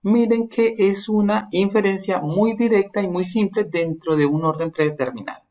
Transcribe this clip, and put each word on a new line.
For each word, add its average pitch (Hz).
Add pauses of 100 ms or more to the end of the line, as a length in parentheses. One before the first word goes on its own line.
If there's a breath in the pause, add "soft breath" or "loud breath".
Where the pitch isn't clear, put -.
Miren 226
que 226
es 196
una 208
inferencia 196
muy 202
directa 208
y 190
muy 180
simple 202
dentro 165
de 147
un 156
orden 160
predeterminado. 131